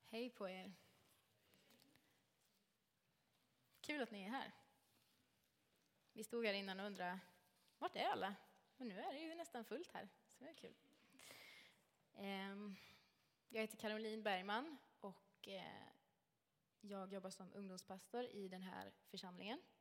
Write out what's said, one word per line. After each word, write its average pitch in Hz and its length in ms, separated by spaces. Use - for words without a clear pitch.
Hej 240 180
på 196 200
er. 185 240
Kul 294 200
att 220 100
ni 202 120
är 190 60
här. 254 220
Vi 214 100
stod 233 220
här 208 80
innan 196 260
och 196 60
undrade, 185 340
"Vart 349 180
är 240 100
alla?" 196 300
Men 254 100
nu 196 120
är 311 140
det 277 60
ju 320 160
nästan 294 300
fullt 311 260
här, 190 180
så - 160
det 294 60
är 330 40
kul. - 220
Ehm, 196 600
jag 220 120
heter 214 160
Caroline 214 460
Bergman 214 540
och, - 480
eh, 180 400
jag 196 320
jobbar 190 160
som 185 240
ungdomspastor 190 720
i 202 220
den 185 140
här 190 300
församlingen. 190 540